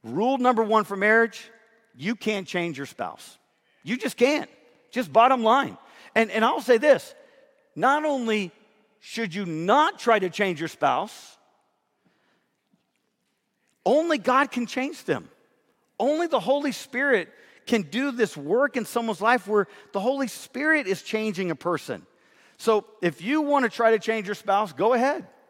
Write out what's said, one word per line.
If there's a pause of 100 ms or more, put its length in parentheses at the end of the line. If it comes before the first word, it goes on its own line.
Rule
number
one
for
marriage, (460)
you
can't
change
your
spouse. (420)
You
just
can't. (420)
Just
bottom
line. (380)
And,
and
I'll
say
this, (600)
not
only (480)
should
you
not
try
to
change
your
spouse, (2500)
only
God
can
change
them. (720)
Only
the
Holy
Spirit (320)
can
do
this
work
in
someone's
life
where (260)
the
Holy
Spirit
is
changing
a
person. (520)
So (160)
if
you
wanna
try
to
change
your
spouse,
go
ahead. (220)